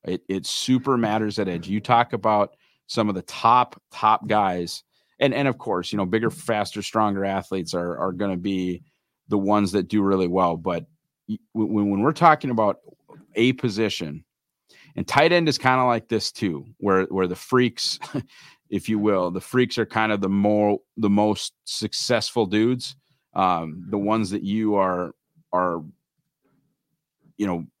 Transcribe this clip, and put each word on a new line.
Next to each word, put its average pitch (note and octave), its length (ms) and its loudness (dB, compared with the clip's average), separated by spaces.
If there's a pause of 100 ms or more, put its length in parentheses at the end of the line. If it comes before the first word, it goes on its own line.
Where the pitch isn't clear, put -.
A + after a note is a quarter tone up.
It, - 240 -6
it F#2+ 180 -4
super B2+ 520 0
matters G#2+ 420 0
at G2 80 -2
edge. F2 200 -6
You G2+ 120 -2
talk A#2+ 340 2
about G#2+ 420 0 (320)
some G#2+ 220 0
of G2 60 -2
the F2+ 80 -6
top, - 580 2 (100)
top G#2+ 360 2
guys, F#2+ 560 0 (360)
and, C3+ 140 2
and C#3 140 0
of B2 100 -2
course, F2 340 -4
you G#2 60 -4
know, G2 80 0
bigger, A2 240 0
faster, G#2 520 -4
stronger G2+ 440 0
athletes F#2+ 480 -4
are, F2 240 -4
are F#2 140 -2
gonna F#2+ 260 -4
be F2+ 460 -4 (460)
the G#2+ 80 2
ones G2+ 360 2
that F#2+ 140 0
do G#2 140 2
really F#2+ 260 2
well. F2 300 2
But E2+ 280 -4 (420)
y-, G#2+ 120 -8 (140)
when, G#2 360 0
when G2 120 0
we're D3+ 120 2
talking D3+ 360 4
about A2 300 0 (560)
a B2 180 4
position, G2 720 -4 (720)
and - 120 -6
tight D#3+ 240 4
end E3+ 180 4
is C3 80 -2
kinda B2+ 280 2
like A#2 220 0
this A2 240 -2
too, D#2+ 340 -6 (120)
where, F#2+ 280 2
where F#2 220 0
the F2 80 -6
freaks, - 640 -2 (340)
<laughs> - 360 -20
if G#2 200 -6
you G#2+ 100 0
will, F#2+ 320 2
the F2+ 100 -6
freaks B2+ 360 0
are A2+ 80 0
kind A2 260 0
of G#2 100 0
the F#2+ 80 -2
more, G#2 500 2 (180)
the G#2+ 120 2
most G#2 440 2 (120)
successful - 800 -2
dudes, A2+ 500 0 (380)
um, F2 560 -2
the G2+ 80 -4
ones G#2 340 0
that G2+ 120 -4
you G#2 320 0
are, F#2 380 0 (400)
are, F2 300 0 (1500)
you G#2 80 -2
know F2 200 -4 (160)